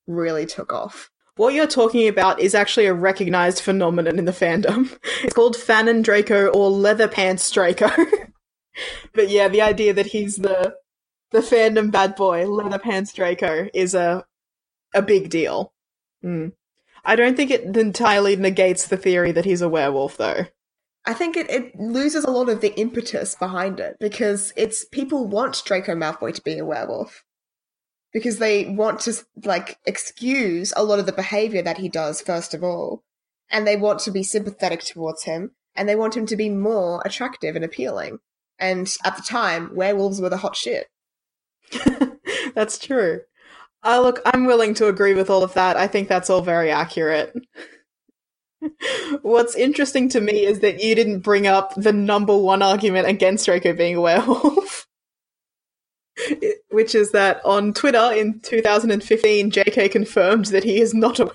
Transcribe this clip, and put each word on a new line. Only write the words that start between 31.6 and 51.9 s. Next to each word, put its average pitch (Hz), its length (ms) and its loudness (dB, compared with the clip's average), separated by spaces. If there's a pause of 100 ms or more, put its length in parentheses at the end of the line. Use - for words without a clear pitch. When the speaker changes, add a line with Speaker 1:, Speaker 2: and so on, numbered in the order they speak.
Speaker 1:
that 175 160 -4
he 190 120 -6
does, 156 320 -6
first 170 320 -6
of 156 100 -8
all, 175 400 -6 (460)
and 214 160 -2
they 208 100 2
want 208 260 0
to 214 100 -6
be 190 120 -2
sympathetic 196 580 -4
towards 160 420 -10
him, 170 280 -8 (240)
and 202 120 -4
they 208 80 2
want 220 220 -2
him 220 80 -4
to 214 100 -6
be 208 140 -2
more 196 560 -2
attractive 180 500 -8
and 165 80 -4
appealing. 160 560 -8 (400)
And 185 340 -4 (120)
at 190 100 -2
the - 80 -18
time, 180 520 -4
werewolves 196 440 -2
were 180 100 -2
the 185 80 -4
hot 190 180 -6
shit. - 320 -6 (840)
Speaker 2:
<laughs> 269 840 -4
That's 214 240 -4
true. 202 440 -2 (600)
Uh, 240 200 4
look, 247 240 2
I'm 254 200 2
willing 233 300 2
to 220 120 2
agree 196 260 2
with 190 160 0
all 190 140 4
of 185 100 -4
that. 185 240 2
I 185 100 0
think 202 220 -2
that's 185 200 0
all 185 120 4
very 170 280 0
accurate. 156 640 -2 (1300)
<laughs> 330 600 -6
What's 233 340 2
interesting 269 540 0
to 254 100 0
me 208 260 0
is 202 140 0
that 196 240 0
you 220 120 2
didn't 208 260 0
bring 202 260 2
up 190 280 2
the 214 180 2